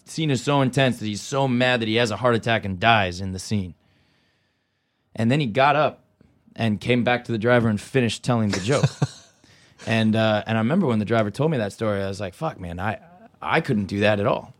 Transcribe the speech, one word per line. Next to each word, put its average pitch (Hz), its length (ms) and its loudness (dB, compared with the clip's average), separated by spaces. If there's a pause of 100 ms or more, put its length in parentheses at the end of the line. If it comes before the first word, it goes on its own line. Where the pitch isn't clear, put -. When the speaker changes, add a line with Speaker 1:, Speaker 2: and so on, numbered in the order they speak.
Speaker 1:
scene 156 240 -4
is 127 120 0
so 143 200 2
intense 131 380 2
that 107 60 -6
he's 104 140 -6
so 139 280 -2
mad 123 320 2
that 113 80 -4
he 107 80 0
has 120 140 2
a 104 60 -4
heart 120 200 2
attack 110 280 0
and 95 160 -6
dies 98 400 2
in 95 120 -6
the 92 60 -6
scene. 92 360 -4 (1400)
And 113 160 0
then 147 100 2
he 143 60 0
got 131 300 4
up 147 280 0 (520)
and 107 240 0
came 123 240 2
back 120 200 0
to 120 80 -6
the 113 60 -2
driver 117 300 4
and 104 120 0
finished 120 420 -2
telling 113 280 0
the 95 100 -2
joke. 113 300 0
Speaker 2:
<laughs> - 40 -16 (920)
Speaker 1:
And, 110 280 2
uh, 110 320 2
and 113 120 0
I - 20 0
remember 156 260 0
when 113 120 0
the 104 80 -2
driver 110 240 2
told 147 200 -2
me 151 60 -2
that 104 160 -2
story, 104 300 -2
I 98 40 -4
was 98 140 -8
like, 95 140 -8
"Fuck, 151 260 -8
man, 87 180 -10
I, 95 200 -6 (420)
I 135 220 -2
couldn't 104 240 -2
do 101 140 -4
that 104 200 2
at 101 60 0
all. - 340 -4